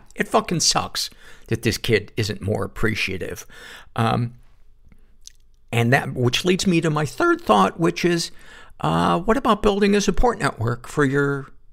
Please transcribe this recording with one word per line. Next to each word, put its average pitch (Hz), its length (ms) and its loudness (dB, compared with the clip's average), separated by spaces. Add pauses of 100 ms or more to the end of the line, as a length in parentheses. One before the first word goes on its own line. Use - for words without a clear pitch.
(140)
it - 140 -4
fucking 185 320 0
sucks - 500 -2 (380)
that 113 140 -2
this 107 160 2
kid - 380 0
isn't 101 260 -4
more 104 220 -2
appreciative. - 800 -4 (520)
Um, 120 380 0 (1400)
and 120 220 2
that, - 220 0
which 123 320 0
leads 185 200 2
me 170 140 4
to 165 80 0
my 151 160 0
third 339 380 0
thought, - 360 2
which 175 240 0
is, 175 280 0 (500)
uh, 170 400 2
what 220 160 2
about 226 260 0
building 202 320 4
a 208 60 4
support 202 380 4
network 120 500 -4
for 151 160 2
your, 139 480 0 (200)